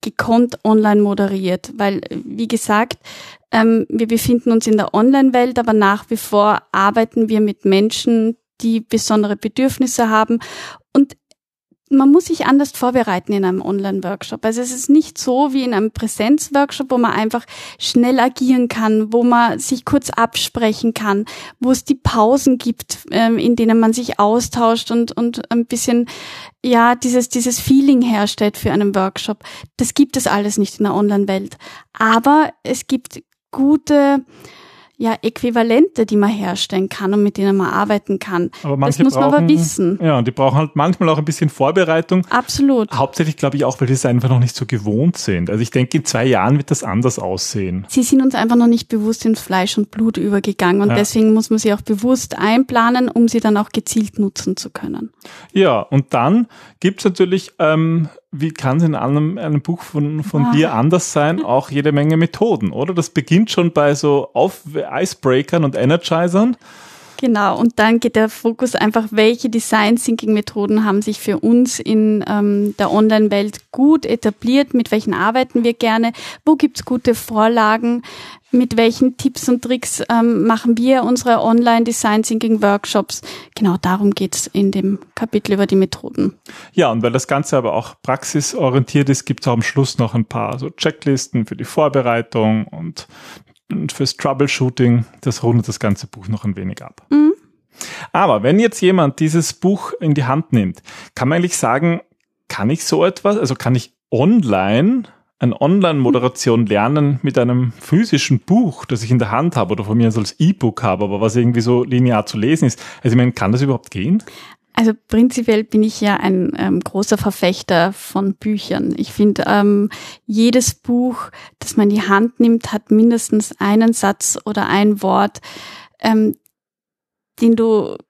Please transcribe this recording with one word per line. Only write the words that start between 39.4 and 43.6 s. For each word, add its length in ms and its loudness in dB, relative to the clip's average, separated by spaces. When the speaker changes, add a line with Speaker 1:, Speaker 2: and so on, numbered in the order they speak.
Speaker 1:
wissen. 500 2
Speaker 2:
ja, 200 2
und 80 0
die 40 -4
brauchen 280 2
halt 160 -2
manchmal 340 0
auch 80 2
ein 80 -2
bisschen 240 -2
Vorbereitung. 800 0
Speaker 1:
Absolut. 640 0
Speaker 2:
Hauptsächlich, 420 -2
glaube 220 -2
ich, 80 0